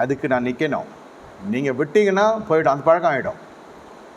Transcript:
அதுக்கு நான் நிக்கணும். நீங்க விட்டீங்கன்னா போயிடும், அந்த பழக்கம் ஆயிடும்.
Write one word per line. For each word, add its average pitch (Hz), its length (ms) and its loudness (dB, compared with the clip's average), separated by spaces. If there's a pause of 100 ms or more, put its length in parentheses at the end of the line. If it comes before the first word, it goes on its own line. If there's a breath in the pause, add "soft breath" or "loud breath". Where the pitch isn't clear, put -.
அதுக்கு 135 300 -4
நான் 123 160 0
நிக்கணும். 123 420 -4 (640)
நீங்க 135 260 -2
விட்டீங்கன்னா 202 480 2 (220)
போயிடும், 160 260 4
அந்த 139 140 -6
பழக்கம் 170 240 4
ஆயிடும். 101 280 -6 (760)